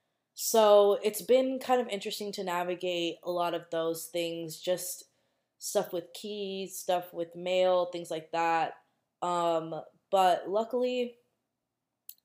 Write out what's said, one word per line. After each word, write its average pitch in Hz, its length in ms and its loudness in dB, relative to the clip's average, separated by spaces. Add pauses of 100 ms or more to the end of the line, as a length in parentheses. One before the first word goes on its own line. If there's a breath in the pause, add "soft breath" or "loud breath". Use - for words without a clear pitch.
(340)
So 208 680 6
it's 214 180 -2
been 262 380 2
kind 254 220 2
of 233 80 -6
interesting 202 420 -6
to 196 140 -8
navigate 175 760 -2
a 180 100 -6
lot 175 220 -2
of 165 180 -6
those 165 340 -2
things, 165 560 -6
just - 420 -4 (540)
stuff - 340 -4
with 175 220 -8
keys, 196 640 -8
stuff 175 360 -4
with 170 220 -8
mail, 180 520 2
things 175 220 -10
like 160 220 -8
that. 165 440 0 (460)
Um, 165 600 -2 (280)
but 185 380 4
luckily, 240 680 -2 (1080)